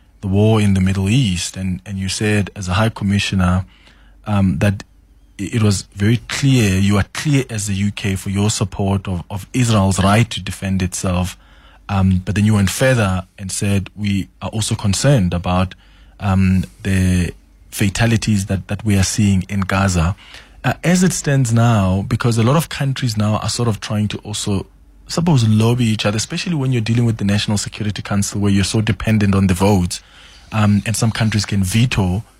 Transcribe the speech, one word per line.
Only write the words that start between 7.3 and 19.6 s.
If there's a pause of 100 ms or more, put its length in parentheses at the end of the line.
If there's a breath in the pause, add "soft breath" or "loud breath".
as
the
U
K
for
your
support
of,
of
Israel's
right
to
defend
itself. (500 soft breath)
Um,
but
then
you
went
further (120)
and
said,
"We (120)
are
also
concerned
about, (440 soft breath)
um, (180)
the (360)
fatalities
that,
that
we
are
seeing
in